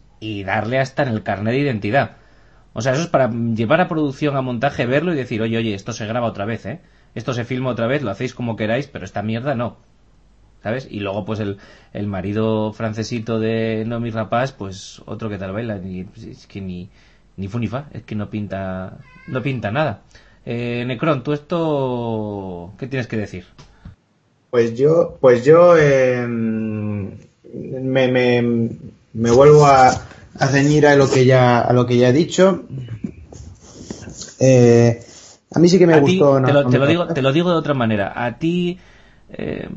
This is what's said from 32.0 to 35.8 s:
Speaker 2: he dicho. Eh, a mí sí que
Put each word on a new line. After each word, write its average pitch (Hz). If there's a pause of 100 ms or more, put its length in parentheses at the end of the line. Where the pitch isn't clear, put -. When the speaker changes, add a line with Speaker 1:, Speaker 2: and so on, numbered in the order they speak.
Speaker 2:
he 123
dicho. 175 (1800)
Eh, 120 (540)
a 147
mí 170
sí 185
que 175